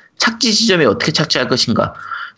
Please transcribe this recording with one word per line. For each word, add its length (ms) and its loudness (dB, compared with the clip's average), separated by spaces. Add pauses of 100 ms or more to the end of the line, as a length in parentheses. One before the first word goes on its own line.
(180)
착지 360 0
지점에 320 2
어떻게 260 2
착지할 380 0
것인가. 440 0 (440)